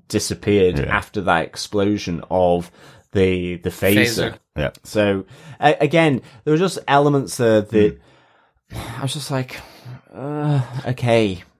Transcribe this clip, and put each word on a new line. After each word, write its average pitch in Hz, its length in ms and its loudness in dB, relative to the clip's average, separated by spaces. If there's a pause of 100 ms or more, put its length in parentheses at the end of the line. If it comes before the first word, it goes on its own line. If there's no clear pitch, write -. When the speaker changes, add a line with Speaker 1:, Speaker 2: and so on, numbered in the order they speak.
Speaker 1:
disappeared 95 720 2
Speaker 2:
Yeah. 67 60 0
Speaker 1:
after 104 360 -4
that 85 240 2
explosion 101 840 -4
of 87 400 2 (400)
the, 90 460 0
the 90 120 -8
phaser. 101 280 0 (340)
Speaker 3:
Phaser. - 60 -16 (180)
Speaker 2:
Yeah. 71 160 -4 (120)
Speaker 1:
So, 101 420 0 (340)
a-, 147 200 2
again, 151 420 2 (220)
there 151 100 0
were 156 40 4
just 185 300 -2
elements 143 500 2
there 110 240 4
that 104 380 2 (720)
Speaker 2:
Hmm. - 280 -12
Speaker 1:
I - 40 -12
was 135 100 -6
just 139 160 -10
like, 131 280 -6 (560)
"Uh, 147 480 -2 (260)
okay." 117 560 0 (160)